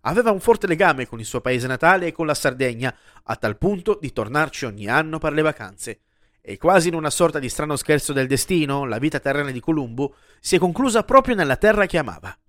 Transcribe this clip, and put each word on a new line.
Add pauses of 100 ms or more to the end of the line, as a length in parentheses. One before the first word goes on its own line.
Aveva
un
forte
legame
con
il
suo
paese
natale
e
con
la
Sardegna, (300)
a
tal
punto
di
tornarci
ogni
anno
per
le
vacanze. (400)
E
quasi
in
una
sorta
di
strano
scherzo
del
destino,
la
vita
terrena
di
Columbu (260)
si
è
conclusa
proprio
nella
terra
che
amava. (140)